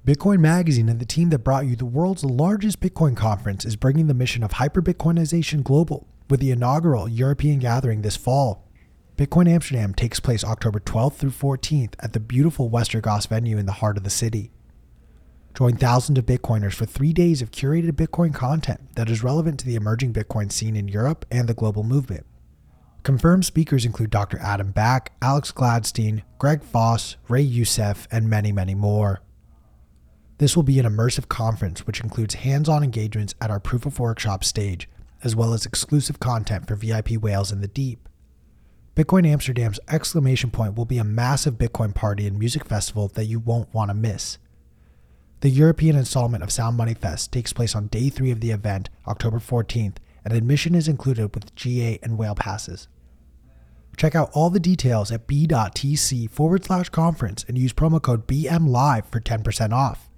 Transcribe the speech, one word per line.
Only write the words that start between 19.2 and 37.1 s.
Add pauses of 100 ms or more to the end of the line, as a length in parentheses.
relevant
to
the
emerging
Bitcoin
scene
in
Europe
and
the
global
movement. (800)
Confirmed
speakers
include
Doctor
Adam
Back,
Alex
Gladstein, (160)
Greg
Foss, (120)
Ray
Youssef,
and
many,
many
more. (1160)
This
will
be
an
immersive
conference
which
includes
hands-on
engagements
at
our
Proof
of
Workshop
stage, (340)
as
well
as
exclusive
content
for
V
I
P